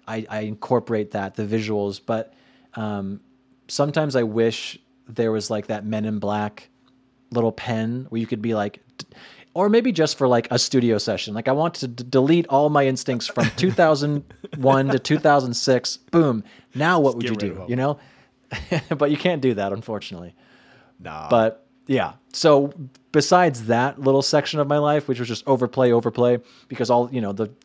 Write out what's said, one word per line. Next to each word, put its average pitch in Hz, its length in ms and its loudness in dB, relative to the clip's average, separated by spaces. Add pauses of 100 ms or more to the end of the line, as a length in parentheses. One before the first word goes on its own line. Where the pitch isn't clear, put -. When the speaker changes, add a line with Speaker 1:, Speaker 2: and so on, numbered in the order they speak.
Speaker 1:
I, 110 240 -8
I 107 100 -6
incorporate 110 720 -2
that, 98 220 -6
the 107 100 -6
visuals. 104 600 -4
But, 113 280 -4 (420)
um, 104 460 -8 (480)
sometimes 143 480 -2
I 120 60 2
wish 113 560 -2 (280)
there 113 260 -2
was, 107 180 -4
like, 107 160 -4
that 107 180 -6
Men 107 200 -4
in 107 140 -4
Black 104 500 -6 (640)
little 117 220 0
pen 120 560 -6
where 113 120 -6
you 113 60 -4
could 110 160 -6
be 113 120 -2
like, 104 260 -4 (160)
d-, - 100 -18 (480)
or 202 140 2
maybe 233 240 4
just 160 260 0
for, 135 100 2
like, 120 220 2
a 117 80 0
studio 117 400 2
session. 104 360 -4
Like, 113 140 -4
I 131 40 2
want 160 240 0
to 131 120 -8
d-, 120 200 -12
delete 147 400 4
all 143 200 4
my 143 180 4
instincts 131 400 -2
from - 240 -2
Speaker 2:
<laughs> - 60 -10
Speaker 1:
two 185 140 2
thousand 147 540 2 (320)
one 135 320 4
to 131 100 2
two 143 200 0
thousand 139 360 2
six. - 420 0
Boom. 139 460 2 (320)
Now 165 260 2
what 135 120 4
Speaker 2:
Just 117 40 -10
Speaker 1:
would 117 80 -6
you 120 120 -4
Speaker 2:
get 104 60 -6
rid 101 60 -4
Speaker 1:
do? 87 60 -6
Speaker 2:
of 95 100 -12
'em. 104 60 -10
Speaker 1:
You 123 60 -2
know? 143 220 -2 (520)
<laughs> - 460 -6
But 143 140 2
you 151 60 2
can't 165 260 -2
do 127 120 2
that, 98 180 -4
unfortunately. 98 600 -10 (640)
Speaker 2:
Nah. 78 300 -14
Speaker 1:
But 113 380 2 (200)
yeah. 107 280 -2 (180)
So 143 400 4 (400)
besides 151 540 4
that 120 340 0
little 135 220 4
section 151 380 0
of 143 60 0
my 147 120 0
life, 147 300 0
which 123 100 -2
was 120 100 -6
just 113 180 -6
overplay, 127 460 2
overplay, 120 460 2 (300)
because 123 220 -4
all, 123 220 4
you 127 80 -4
know, 101 120 -4
the 104 180 -4 (140)